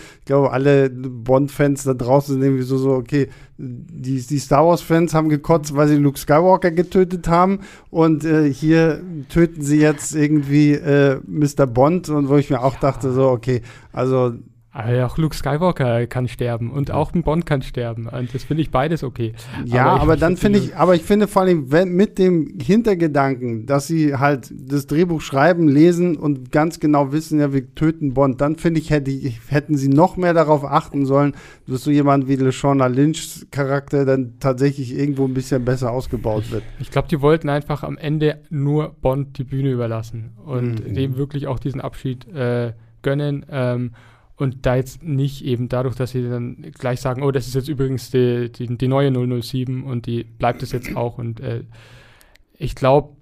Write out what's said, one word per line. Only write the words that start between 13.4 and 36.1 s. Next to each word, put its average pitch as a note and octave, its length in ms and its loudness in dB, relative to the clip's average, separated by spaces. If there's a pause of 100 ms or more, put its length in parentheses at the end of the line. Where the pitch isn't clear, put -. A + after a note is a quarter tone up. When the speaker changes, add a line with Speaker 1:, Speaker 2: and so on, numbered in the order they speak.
Speaker 2:
also" B2+ 400 0 (420)
Speaker 1:
Aber A#2+ 300 -2
auch A#2 140 -4
Luke D#3+ 180 -2
Skywalker C#3 720 -2
kann B2+ 220 -4
sterben A#2 420 -6
und C#3+ 180 -4
Speaker 2:
Ja. - 60 -6
Speaker 1:
auch D3 180 -2
ein E3+ 120 0
Bond D#3+ 200 0
kann C#3+ 160 -2
sterben. A#2 460 -8
Und B2 280 -8
das C3 100 -8
finde D3+ 180 -2
ich - 80 -4
beides D3+ 340 -2
okay. A#2 300 -6 (320)
Speaker 2:
Ja, B2 180 2
Speaker 1:
Aber F3 120 4
ich - 40 2
Speaker 2:
aber D#3 160 4
dann E3 220 2
Speaker 1:
finde G3+ 220 4
Speaker 2:
finde B2+ 100 -4
ich, - 80 -16
aber F3 160 6
ich E3+ 80 2
finde G#3 260 2
vor F#3+ 140 2
allem, E3 280 2
wenn, F3 220 4
mit G3 240 2
dem F3+ 420 2
Hintergedanken, C#3 1080 0
dass C#3+ 200 0
sie D#3 300 0
halt C3+ 400 0
das C#3 300 -4
Drehbuch D#3+ 340 0
schreiben, E3 480 2
lesen E3+ 480 4
und C3+ 360 -4
ganz D#3+ 280 0
genau C#3+ 320 2
wissen, D#3 260 -2
ja, C#3+ 140 0
wir C3+ 220 -4
töten D#3 400 -2
Bond, C3+ 260 2
dann D3 160 0
finde E3 240 0
ich, - 80 -8
hätte C#3 220 0
ich, C3+ 380 -6
hätten D3 280 0
sie C3+ 120 0
noch D#3+ 280 4
mehr F3+ 160 2
darauf D3+ 320 4
achten C#3 400 -2
sollen, C#3 300 2 (320)
dass B2+ 180 -6
so D3 60 0
jemand C#3+ 360 4
wie C3+ 100 0
Lashana C3 500 2
Lynchs C#3+ 640 0
Charakter C#3 560 -2
dann C3 340 0
tatsächlich C3+ 560 -2
irgendwo C#3 300 0
ein C3 80 -2
bisschen B2+ 320 -2
besser B2+ 260 -2
ausgebaut A2+ 580 -4